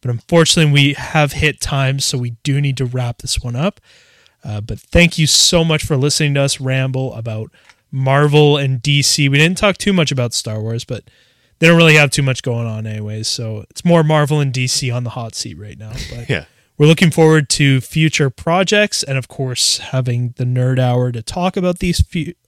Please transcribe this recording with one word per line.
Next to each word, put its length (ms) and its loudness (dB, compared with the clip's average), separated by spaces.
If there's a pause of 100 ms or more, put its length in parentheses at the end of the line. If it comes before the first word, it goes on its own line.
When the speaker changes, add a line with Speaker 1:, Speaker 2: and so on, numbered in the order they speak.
Speaker 1:
but 80 -4
unfortunately 600 2
we 220 4
have 380 -2
hit 280 -2
time, 400 -2
so 180 -4
we 120 -4 (120)
do 180 -2
need 160 -2
to 80 -2
wrap 340 -6
this 220 -6
one 160 -8
up. 240 -4 (640)
Uh, 160 -6
but 200 -10
thank 380 -2
you 100 2
so 360 2
much 200 -2
for 120 -2
listening 380 0
to 60 0
us 200 -2
ramble 540 -4
about 380 -10 (400)
Marvel 640 4
and 260 -2
D 180 2
C. 280 2
We 100 2
didn't 180 4
talk 220 2
too 140 0
much 180 2
about 240 -2
Star 260 -6
Wars, 240 -6
but 200 -10 (560)
they 80 6
don't 80 8
really 180 6
have 160 6
too 140 -2
much 180 -2
going 240 -4
on 180 -8
anyways, 440 -8
so 420 -8
it's 140 -16
more 180 4
Marvel 380 2
and 120 -2
D 140 -2
C 240 -4
on 140 -6
the 60 -6
hot 260 -12
seat 200 -10
right 220 -18
now. 140 -16 (180)
But 180 -14
Speaker 2:
<laughs> 0 -
Yeah. 180 -4 (300)
Speaker 1:
we're 120 6
looking 240 4
forward 380 4
to 300 2
future 500 0
projects 760 0
and, 120 -4
of 120 -6
course, 500 -4
having 580 -2
the 80 -4
Nerd 360 0
Hour 320 0
to 100 -8
talk 340 -4
about 220 -2
these 220 -2
fu-, 320 -4 (160)